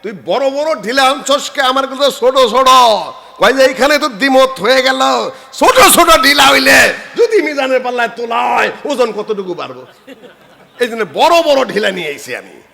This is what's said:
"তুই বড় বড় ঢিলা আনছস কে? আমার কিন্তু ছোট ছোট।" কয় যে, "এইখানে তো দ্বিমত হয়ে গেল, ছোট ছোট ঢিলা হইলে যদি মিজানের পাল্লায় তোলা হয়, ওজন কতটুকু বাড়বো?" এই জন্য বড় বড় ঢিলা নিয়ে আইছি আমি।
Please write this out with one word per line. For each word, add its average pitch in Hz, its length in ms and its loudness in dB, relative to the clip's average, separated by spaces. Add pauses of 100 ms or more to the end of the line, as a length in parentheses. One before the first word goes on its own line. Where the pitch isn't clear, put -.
"তুই 220 100 -10 (120)
বড় 254 260 -2
বড় 294 320 -6
ঢিলা 254 200 -2
আনছস 269 480 -2
কে? 285 120 -6
আমার 262 240 0
কিন্তু 262 240 -2
ছোট 254 280 0
ছোট।" 254 300 2 (680)
কয় 208 140 2
যে, 269 120 4
"এইখানে 277 340 2
তো 302 100 -2
দ্বিমত 262 520 0
হয়ে 254 220 2
গেল, 262 480 0 (220)
ছোট 494 280 2 (140)
ছোট 330 280 2
ঢিলা 285 240 2
হইলে 262 460 2 (240)
যদি 440 260 2
মিজানের 269 380 -2
পাল্লায় 240 360 -4
তোলা 240 380 -4
হয়, 220 180 0 (120)
ওজন 247 280 -2
কতটুকু 196 420 -8
বাড়বো?" 131 320 -14 (920)
এই 247 80 -2
জন্য 220 160 -6 (100)
বড় 330 280 2
বড় 277 220 0
ঢিলা 202 260 -4
নিয়ে 175 180 -8
আইছি 127 280 -12
আমি। - 240 -16 (140)